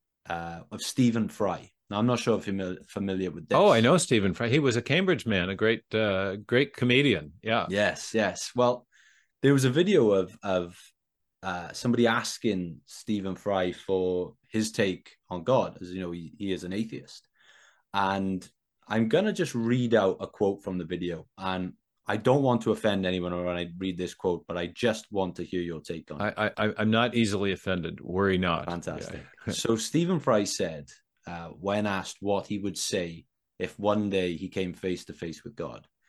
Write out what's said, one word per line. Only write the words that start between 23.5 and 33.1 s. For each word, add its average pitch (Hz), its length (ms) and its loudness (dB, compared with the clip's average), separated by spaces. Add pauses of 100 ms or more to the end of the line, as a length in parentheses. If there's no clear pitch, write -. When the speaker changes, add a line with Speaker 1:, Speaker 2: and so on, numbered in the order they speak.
Speaker 1:
I 87 120 -6 (100)
read 95 180 -4
this 87 180 -6
quote, 87 320 -2
but 87 100 -6
I 87 100 -2
just 110 440 -2
want 95 260 -2
to 87 80 -8
hear 90 160 -4
your 85 200 -6
take 82 320 -10
on 76 80 -8
it. 104 160 -2
Speaker 2:
I, 107 200 0
I, 107 220 0
I'm 110 120 2
not 117 240 2
easily 101 380 2
offended. 90 480 -4
Worry 92 380 2
not. 87 280 0
Speaker 1:
Fantastic. 85 560 -8 (240)
Speaker 2:
Yeah. 104 60 -4
<laughs> - 0 -
Speaker 1:
So - 240 0
Stephen 170 440 0
Fry 107 240 2
said, 80 440 -6 (380)
uh, 85 220 -10
when 101 380 -2
asked 95 340 -4
what 98 260 -2
he 104 120 -4
would 95 200 -6
say 85 480 -4 (320)